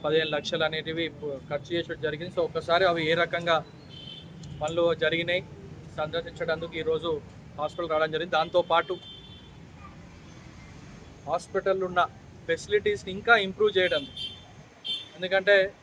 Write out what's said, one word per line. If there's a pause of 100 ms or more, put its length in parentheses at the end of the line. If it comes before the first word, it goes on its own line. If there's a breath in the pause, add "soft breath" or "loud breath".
పదిహేను
లక్షలు
అనేటివి (120)
పు-, (120)
ఖర్చు
చేసడం
జరిగింది.
So
ఒక్కసారి
అవి (100)
ఏ
రకంగా (1040)
పనులు (200)
జరిగినాయి (560)
సందర్శించడానికి
ఈరోజు (480)
హాస్పిటల్
రావడం
జరిగింది.
దాంతోపాటు (2250)
హాస్పిటల్
ఉన్న (460)
ఫెసిలిటీస్ని
ఇంకా (120)
ఇంప్రూవ్
చేయడం, (1120)
ఎందుకంటే (260)